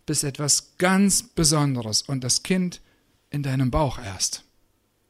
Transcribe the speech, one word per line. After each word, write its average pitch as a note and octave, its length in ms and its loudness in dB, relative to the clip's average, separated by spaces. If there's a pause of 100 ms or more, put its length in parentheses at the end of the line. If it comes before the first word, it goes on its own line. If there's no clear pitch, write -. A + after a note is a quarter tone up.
bist D3 160 -2
etwas C#3+ 560 -2
ganz F#3+ 460 4
Besonderes C#3+ 800 0
und C3+ 200 -4
das B2 220 -2
Kind F#3 380 -2 (480)
in D3 120 -4
deinem C3 300 0
Bauch D3 260 0
erst. - 460 -8 (640)